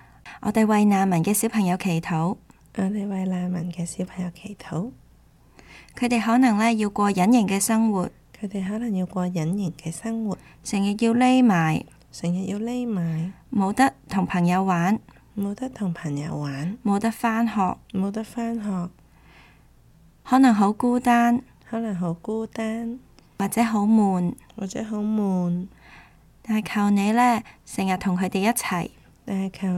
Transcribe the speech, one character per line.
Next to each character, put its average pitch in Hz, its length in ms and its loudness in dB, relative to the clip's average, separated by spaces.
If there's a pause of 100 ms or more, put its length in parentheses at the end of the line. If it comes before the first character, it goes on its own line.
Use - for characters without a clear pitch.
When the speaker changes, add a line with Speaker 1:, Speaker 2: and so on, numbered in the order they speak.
(440)
Speaker 1:
我 208 100 -2
哋 220 140 4
為 208 180 4
難 196 240 4
民 170 160 2
嘅 202 80 2
小 226 160 0
朋 220 160 0
友 180 140 2
祈 170 200 0
禱。 170 380 -2 (400)
Speaker 2:
我 190 80 -2
哋 202 240 -4
為 190 160 -4
難 180 260 -2
民 175 220 -4
嘅 170 140 -6
小 - 180 -8
朋 180 180 -8
友 180 80 -6
祈 196 260 -16
禱。 175 340 -8 (1080)
Speaker 1:
佢 240 80 0
哋 240 160 2
可 226 140 2
能 247 220 6
呢， 226 160 4
要 214 160 0
過 202 200 2
隱 196 220 4
形 226 160 6
嘅 196 100 0
生 220 320 2
活。 185 200 -2 (280)
Speaker 2:
佢 220 80 -8
哋 196 200 -6
可 208 120 -4
能 233 160 -4
要 185 120 0
過 180 200 -4
隱 180 300 -2
形 190 160 -2 (100)
嘅 160 80 -6
生 226 360 -6
活。 196 100 -4 (260)
Speaker 1:
成 196 200 -2
日 202 180 0
要 226 140 4
匿 254 280 6
埋。 165 400 4 (300)
Speaker 2:
成 - 180 -4
日 180 140 -4
要 190 140 -6
匿 240 280 -4
埋。 170 460 -4 (180)
Speaker 1:
冇 196 220 0
得 262 200 2 (160)
同 185 180 0
朋 175 200 0
友 180 160 2
玩。 190 360 0 (360)
Speaker 2:
冇 196 200 -4
得 262 160 -8
同 202 220 -4
朋 151 260 -6
友 151 180 -6
玩。 147 480 -6
Speaker 1:
冇 202 140 2
得 226 120 0
返 233 360 -2
學。 208 300 -2 (160)
Speaker 2:
冇 190 180 -4
得 220 120 -6
返 233 320 -8
學。 190 360 -6 (1300)
Speaker 1:
可 254 140 4
能 262 160 8
好 202 160 4
孤 247 300 0
單。 240 420 2 (260)
Speaker 2:
可 226 120 -6
能 220 140 -4
好 175 180 -2
孤 220 340 -6
單。 226 520 -6 (400)
Speaker 1:
或 196 100 0
者 220 160 2
好 220 160 0
悶。 202 540 4 (220)
Speaker 2:
或 196 100 -8
者 190 180 -8
好 214 140 -6
悶。 190 680 -2 (760)
Speaker 1:
但 214 200 -2
係 - 120 -12
求 208 160 2
你 202 220 2
呢， 240 300 4 (240)
成 190 200 -4
日 190 120 0
同 185 180 0
佢 185 120 -2
哋 190 100 -2
一 196 100 2
齊。 196 400 -2 (380)
Speaker 2:
但 190 240 -4
係 - 100 -16
求 190 180 -2